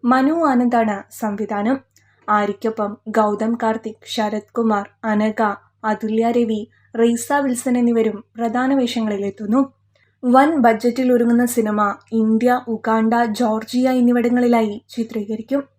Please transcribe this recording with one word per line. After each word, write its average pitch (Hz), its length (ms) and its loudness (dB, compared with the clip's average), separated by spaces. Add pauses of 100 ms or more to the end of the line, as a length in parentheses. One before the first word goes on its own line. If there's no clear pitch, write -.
മനു 262 280 2
ആനന്ദാണ് 240 760 0
സംവിധാനം. 214 680 -4 (500)
ആര്യയ്ക്കൊപ്പം 208 680 -2 (100)
ഗൗതം 220 560 0
കാർത്തിക്, 226 320 -4 (100)
ശരത് 214 520 -6
കുമാർ, 214 320 0 (140)
അനഘ, 214 520 0 (300)
അതുല്യ 220 460 -2
രവി, 226 380 -2 (300)
റീസ 233 340 2
വിൽസൺ 262 440 0
എന്നിവരും 226 460 0 (140)
പ്രധാന 247 360 -2
വേഷങ്ങളിലെത്തുന്നു. 220 1000 -2 (520)
വൻ 269 300 4
ബജറ്റിൽ 240 580 2
ഒരുങ്ങുന്ന 233 320 2
സിനിമ 214 500 -2 (160)
ഇന്ത്യ, 226 560 2
ഉഗാണ്ട, 220 460 0
ജോർജിയ 240 760 0
എന്നിവിടങ്ങളിലായി 240 1000 2
ചിത്രീകരിക്കും. 226 760 -6 (160)